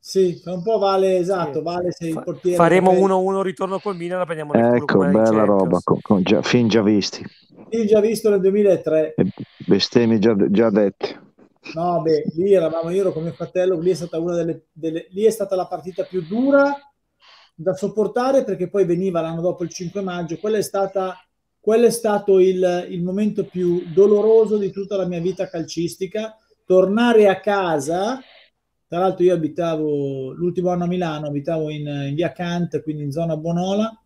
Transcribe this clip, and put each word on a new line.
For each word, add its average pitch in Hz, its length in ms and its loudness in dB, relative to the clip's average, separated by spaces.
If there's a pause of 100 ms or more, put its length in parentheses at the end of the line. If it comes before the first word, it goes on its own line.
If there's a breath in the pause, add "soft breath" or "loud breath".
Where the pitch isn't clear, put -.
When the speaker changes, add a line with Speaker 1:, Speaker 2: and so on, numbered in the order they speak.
Speaker 1:
Sì, 185 360 0
tra 170 100 -12
un 180 120 -8
po' 220 160 0
vale, 190 380 2
esatto, 170 420 -2
Speaker 2:
Sì. 147 40 -6
Speaker 1:
vale 175 300 -4
se 170 140 -10
il 160 60 -4
Speaker 2:
Fa-, - 100 -6
Speaker 1:
portiere 175 340 -2
Speaker 2:
faremo 180 340 6
Speaker 1:
ok. 180 80 4
Speaker 2:
uno 190 220 2
uno, 190 200 -2
ritorno 190 380 -4
col 202 160 -8
Milan, 175 240 -8
la 180 60 -2
prendiamo 156 260 -8
nel 117 120 4
culo 120 120 4
Speaker 3:
Ecco, 131 200 -2
Speaker 2:
come 95 100 4
in 92 80 2
Speaker 3:
bella 110 160 4
Speaker 2:
Champions. 104 320 4
Speaker 3:
roba, 87 200 2
co-, - 200 0
co-, 98 200 2
già, 92 200 2
fin 120 260 2
già 107 140 2
visti. 101 440 0 (440)
Speaker 1:
Io 226 160 -2
già 208 160 4
visto 214 280 0
nel 202 120 2
duemilatré. 175 760 2
Speaker 3:
E - 100 2 (400)
bestemmi 113 540 2
già, 110 160 4 (140)
già 110 200 4
dette. 101 520 0 (540)
Speaker 1:
No, 170 260 -2
beh, 156 240 0 (100)
lì 196 180 2
eravamo, 165 360 0
io 190 100 -2
ero 185 140 0
con 160 100 -6
mio 165 80 -6
fratello, 180 480 -2
lì 175 120 0
è - 40 0
stata 160 240 -8
una 175 160 -4
delle, 165 380 -4
delle, 160 380 -8
lì 190 120 -4
è 220 60 6
stata 202 260 -2
la 175 120 -2
partita 175 360 -8
più 185 200 -6
dura 277 520 2 (800 soft breath)
da 175 180 -4
sopportare, 214 680 0
perché 180 260 -4
poi 202 140 0
veniva 175 380 0
l'anno 165 180 -6
dopo 175 240 -4
il 165 60 -6
cinque 185 320 -8
maggio. 175 360 -6
Quella 214 200 -2
è 196 40 0
stata, 190 540 -4 (460)
quello 226 240 4
è 226 60 6
stato 202 480 2
il, 180 500 2
il 180 140 -8
momento 202 420 -2
più 180 480 -2
doloroso 208 640 4
di 196 120 -2
tutta 196 280 -6
la 185 80 -2
mia 175 160 -6
vita 180 260 -4
calcistica, 175 880 -6 (280)
tornare 208 640 6
a 190 100 2
casa 190 840 -2 (720 loud breath)
tra 175 80 -2
l'altro 185 240 0
io 180 80 6
abitavo, 151 1000 -4
l'ultimo 175 360 -2
anno 175 140 -2
a 170 40 -2
Milano, 165 380 -4
abitavo 156 460 -4
in, 147 160 -8
in 143 260 -6
via 165 180 -2
Kant, 175 520 -4
quindi 151 180 -8
in 143 100 -6
zona 160 240 -4
Buonola. 185 560 -2 (140)